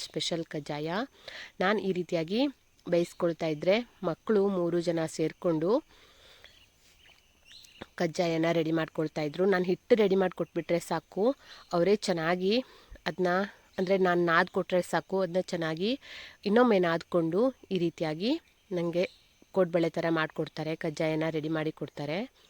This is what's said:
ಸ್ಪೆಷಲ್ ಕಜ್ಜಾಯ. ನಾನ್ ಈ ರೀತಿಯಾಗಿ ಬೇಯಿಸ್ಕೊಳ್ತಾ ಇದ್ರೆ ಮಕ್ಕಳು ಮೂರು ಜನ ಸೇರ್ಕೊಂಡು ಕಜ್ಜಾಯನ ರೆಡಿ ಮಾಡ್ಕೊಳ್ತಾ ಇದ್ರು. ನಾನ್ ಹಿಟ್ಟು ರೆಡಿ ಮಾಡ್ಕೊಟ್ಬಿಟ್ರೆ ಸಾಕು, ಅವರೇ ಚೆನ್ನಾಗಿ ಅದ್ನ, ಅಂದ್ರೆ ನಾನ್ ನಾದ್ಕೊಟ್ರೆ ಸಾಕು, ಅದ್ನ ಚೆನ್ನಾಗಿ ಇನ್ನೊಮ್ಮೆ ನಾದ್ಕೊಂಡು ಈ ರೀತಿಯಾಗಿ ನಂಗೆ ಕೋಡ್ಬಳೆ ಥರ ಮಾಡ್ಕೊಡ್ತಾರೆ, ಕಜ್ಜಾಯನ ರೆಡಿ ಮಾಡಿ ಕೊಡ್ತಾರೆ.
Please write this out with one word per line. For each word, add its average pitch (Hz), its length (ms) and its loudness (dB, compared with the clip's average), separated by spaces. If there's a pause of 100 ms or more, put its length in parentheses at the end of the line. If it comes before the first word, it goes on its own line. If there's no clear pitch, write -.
ಸ್ಪೆಷಲ್ 165 380 -4
ಕಜ್ಜಾಯ. 151 440 -8 (720)
ನಾನ್ 196 200 2
ಈ 190 120 -2
ರೀತಿಯಾಗಿ 175 480 -2 (460)
ಬೇಯಿಸ್ಕೊಳ್ತಾ 170 600 0
ಇದ್ರೆ 160 280 0 (300)
ಮಕ್ಕಳು 190 440 0
ಮೂರು 175 320 0
ಜನ 165 260 0
ಸೇರ್ಕೊಂಡು 160 640 -2 (2250)
ಕಜ್ಜಾಯನ 165 580 0
ರೆಡಿ 165 260 0
ಮಾಡ್ಕೊಳ್ತಾ 160 440 -4
ಇದ್ರು. 151 300 -2
ನಾನ್ 180 120 2
ಹಿಟ್ಟು 180 300 2
ರೆಡಿ 196 220 4
ಮಾಡ್ಕೊಟ್ಬಿಟ್ರೆ 175 640 -2
ಸಾಕು, 180 440 -4 (480)
ಅವರೇ 175 240 4
ಚೆನ್ನಾಗಿ 180 560 0 (540)
ಅದ್ನ, 180 220 0 (500)
ಅಂದ್ರೆ 190 200 2
ನಾನ್ 175 280 4
ನಾದ್ಕೊಟ್ರೆ 180 560 2
ಸಾಕು, 180 340 -2 (100)
ಅದ್ನ 175 140 -2 (120)
ಚೆನ್ನಾಗಿ 165 380 -2 (540)
ಇನ್ನೊಮ್ಮೆ 220 340 6
ನಾದ್ಕೊಂಡು 170 640 0 (300)
ಈ 190 80 -2
ರೀತಿಯಾಗಿ 170 520 -2 (400)
ನಂಗೆ 170 340 0 (500)
ಕೋಡ್ಬಳೆ 170 360 2
ಥರ 165 200 -4
ಮಾಡ್ಕೊಡ್ತಾರೆ, 156 640 -2
ಕಜ್ಜಾಯನ 156 540 -2
ರೆಡಿ 156 260 -4
ಮಾಡಿ 156 160 -2
ಕೊಡ್ತಾರೆ. 147 460 -8 (320)